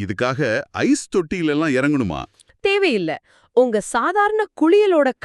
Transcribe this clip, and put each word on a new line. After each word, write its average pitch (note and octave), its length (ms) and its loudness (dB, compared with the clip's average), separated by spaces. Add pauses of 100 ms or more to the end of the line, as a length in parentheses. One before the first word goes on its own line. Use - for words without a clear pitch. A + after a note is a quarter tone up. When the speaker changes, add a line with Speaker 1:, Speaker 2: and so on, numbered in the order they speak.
Speaker 1:
இதுக்காக B2 580 -2 (100)
ஐஸ் - 460 -2
தொட்டியிலெல்லாம் D#3 580 -2
இறங்கணுமா? B2+ 480 -2 (460)
Speaker 2:
தேவையில்ல. C4 460 0 (380)
உங்க A#3+ 280 2
சாதாரண G4+ 640 -2 (160)
குளியலோட E4+ 500 4 (140)